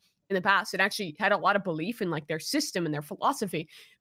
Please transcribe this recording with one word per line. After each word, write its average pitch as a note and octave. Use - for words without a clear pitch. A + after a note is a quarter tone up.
in G3
the F#3
past F#3+
and -
actually F#3+
had G3+
a G3+
lot F3+
of G3
belief F3
in, F#3
like, D#3+
their D#3+
system G3
and D3+
their D3
philosophy, F#3+